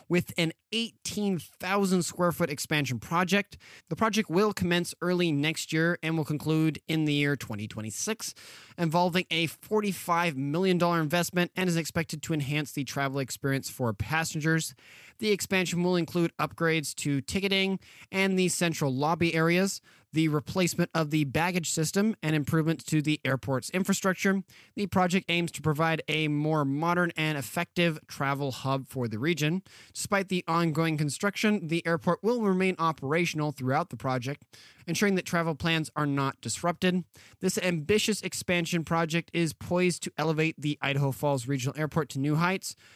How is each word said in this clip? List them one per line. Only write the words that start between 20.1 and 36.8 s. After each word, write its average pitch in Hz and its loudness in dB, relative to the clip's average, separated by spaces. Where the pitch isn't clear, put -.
the 160 4
replacement 170 0
of 156 0
the 151 2
baggage 160 -2
system, 196 0
and 156 0
improvements 156 0
to 156 2
the 151 0
airport's 131 -2
infrastructure. 190 0
The 202 -2
project 185 2
aims 170 0
to - -12
provide 156 0
a 156 0
more 151 2
modern 170 2
and 156 0
effective 170 -2
travel 139 -2
hub 135 -2
for 127 -4
the 107 -4
region. 156 0
Despite 196 -2
the 180 -2
ongoing 165 2
construction, 196 0
the 165 -2
airport 170 0
will 233 2
remain 190 2
operational 156 0
throughout 135 0
the 120 -10
project, 131 -4
ensuring 190 2
that 175 -2
travel 165 0
plans 160 0
are 151 0
not 139 0
disrupted. 175 0